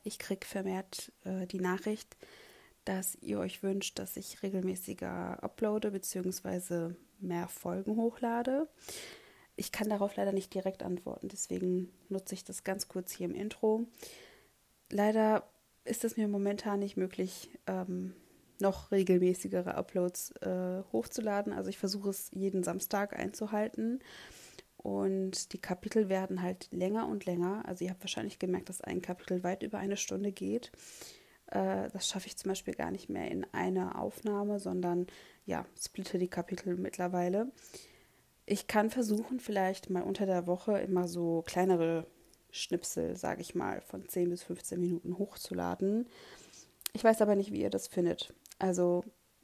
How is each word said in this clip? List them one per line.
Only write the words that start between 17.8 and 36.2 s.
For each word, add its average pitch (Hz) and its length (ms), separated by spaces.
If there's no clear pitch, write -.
noch 196 320
regelmäßigere 185 840
Uploads, - 640
äh, 185 500
hochzuladen. 208 600
Also 196 180
ich - 80
versuche 196 320
es - 220
jeden 190 320
Samstag 196 520
einzuhalten. 214 840
Und 190 720
die 180 80
Kapitel 202 480
werden 190 320
halt 180 300
länger 202 360
und 214 200
länger. 180 400
Also 180 180
ihr 185 60
habt 185 120
wahrscheinlich 196 360
gemerkt, 185 320
dass 185 100
ein 180 220
Kapitel 180 420
weit 190 180
über 214 140
eine 196 220
Stunde 196 340
geht. 196 400
Äh, 190 420
das - 180
schaffe - 200
ich - 100
zum - 100
Beispiel - 240
gar - 180
nicht 190 200
mehr - 200
in 185 220
einer 185 480
Aufnahme, 208 580
sondern, 180 480
ja, - 220
splitte - 380
die 180 140